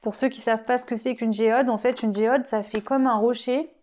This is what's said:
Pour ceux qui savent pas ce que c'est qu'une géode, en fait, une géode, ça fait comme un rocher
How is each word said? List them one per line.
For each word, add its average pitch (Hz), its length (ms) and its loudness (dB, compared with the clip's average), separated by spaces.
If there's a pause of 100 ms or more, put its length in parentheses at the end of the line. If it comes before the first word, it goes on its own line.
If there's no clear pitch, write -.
Pour 208 140 -6
ceux 262 120 0
qui - 140 -4
savent 226 240 0
pas 247 120 0
ce 247 80 -6
que 233 120 -4
c'est 247 180 -4
qu'une 226 180 -2
géode, 226 360 4
en - 80 0
fait, 247 260 -2
une 214 100 0
géode, 233 320 2
ça 214 160 -2
fait 214 200 -4
comme 262 260 2
un 226 100 2
rocher 247 640 0